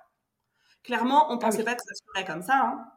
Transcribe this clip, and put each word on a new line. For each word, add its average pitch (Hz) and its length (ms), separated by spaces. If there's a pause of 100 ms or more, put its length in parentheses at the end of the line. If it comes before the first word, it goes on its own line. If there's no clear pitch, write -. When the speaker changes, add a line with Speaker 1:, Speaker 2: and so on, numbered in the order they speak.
(840)
Speaker 1:
clairement, 254 480
on 240 60
Speaker 2:
Ah - 20
Speaker 1:
pensait 214 200
Speaker 2:
oui. 220 60
Speaker 1:
pas 233 120
que - 60
ça - 120
serait - 320
comme 165 160
ça, 269 140
hein. 262 280 (120)